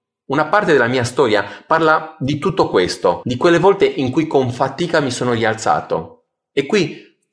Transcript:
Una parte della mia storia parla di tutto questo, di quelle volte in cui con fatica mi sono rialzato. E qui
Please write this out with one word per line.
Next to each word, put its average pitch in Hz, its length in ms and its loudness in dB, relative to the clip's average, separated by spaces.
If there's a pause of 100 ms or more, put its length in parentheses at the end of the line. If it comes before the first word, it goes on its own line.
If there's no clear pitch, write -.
(260)
Una 151 220 -2
parte 190 260 2
della 123 140 4
mia 123 180 0
storia 104 600 0
parla 160 540 0
di 147 180 -2
tutto 175 300 0
questo, 90 560 0
di 123 140 -4
quelle 170 220 2
volte 196 260 4
in 135 260 0
cui 151 160 0
con 131 240 0
fatica 165 480 -2
mi 135 120 -2
sono 123 200 -2
rialzato. 101 960 -2 (260)
E - 140 -2
qui 185 360 -2 (300)